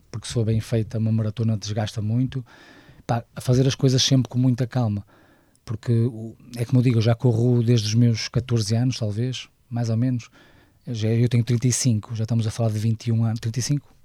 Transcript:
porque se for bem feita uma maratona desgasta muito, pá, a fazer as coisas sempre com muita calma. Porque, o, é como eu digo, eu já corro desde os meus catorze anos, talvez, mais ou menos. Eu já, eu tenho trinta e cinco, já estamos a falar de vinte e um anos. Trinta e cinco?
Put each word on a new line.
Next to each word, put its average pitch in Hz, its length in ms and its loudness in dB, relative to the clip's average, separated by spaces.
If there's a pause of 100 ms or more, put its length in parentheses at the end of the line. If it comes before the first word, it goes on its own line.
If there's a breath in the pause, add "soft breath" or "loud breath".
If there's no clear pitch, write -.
(120)
porque - 160 -12
se - 60 -10
for 117 120 0
bem 110 140 0
feita 110 400 -2
uma 110 120 0
maratona 110 460 0
desgasta 104 440 -6
muito, 123 440 -2 (600 loud breath)
pá, 117 180 -2 (120)
a - 60 -12
fazer 127 260 4
as 131 80 0
coisas 131 260 2
sempre 127 280 2
com 123 80 -6
muita 127 300 2
calma. 107 380 -2 (600 soft breath)
Porque, 117 280 -4
o, 113 420 -2 (220)
é 117 80 -2
como 127 140 2
eu 120 40 4
digo, 120 140 4
eu 113 40 4
já 113 140 4
corro 120 480 2
desde 113 240 2
os 104 60 -4
meus 117 340 2
catorze 113 480 -2
anos, 123 220 0
talvez, 117 500 -4 (220)
mais 117 200 -4
ou 113 80 0
menos. 123 320 -2 (560 soft breath)
Eu 127 80 -6
já, 107 140 -2
eu 117 220 2
tenho 120 140 2
trinta 120 240 0
e 120 40 2
cinco, 117 440 -2
já 110 80 -2
estamos 113 220 0
a 110 60 -4
falar 113 180 0
de 107 100 -2
vinte 113 280 -2
e 117 40 0
um 113 120 2
anos. 113 160 -2
Trinta 117 200 -6
e - 20 -2
cinco? - 320 -4 (120)